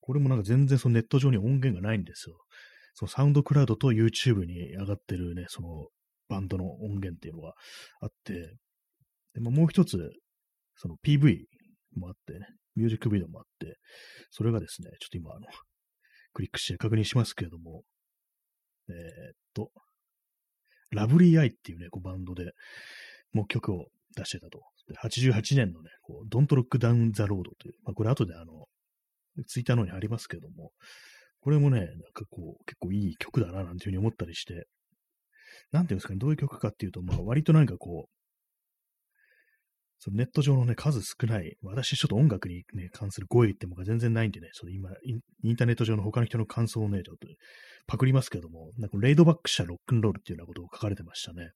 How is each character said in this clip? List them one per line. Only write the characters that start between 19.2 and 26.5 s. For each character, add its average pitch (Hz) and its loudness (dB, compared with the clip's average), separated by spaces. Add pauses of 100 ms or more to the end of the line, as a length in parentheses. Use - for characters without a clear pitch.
っ - - (220)
と、 107 -8 (1200)
ラ 104 -2
ブ 151 6
リ 175 10
ー 160 8
ア 147 6
イ 120 2
っ - 2
て - -18
い 85 -12
う 85 -16
ね、 87 -14
こ 95 -12
う 90 -10
バ 92 -8
ン 92 -8
ド 90 -10
で、 87 -10 (800)
も 107 2
う - -8
曲 - -4
を 87 -8 (300)
出 104 -10
し - -10
て - -8
た - -20
と。 - -20 (280)
で、 - -14
八 120 -6
十 127 6
八 113 2
年 104 2
の 80 -16
ね、 82 -20 (120)
こ - -18
う、 110 -14
Don't 127 4
Look 127 2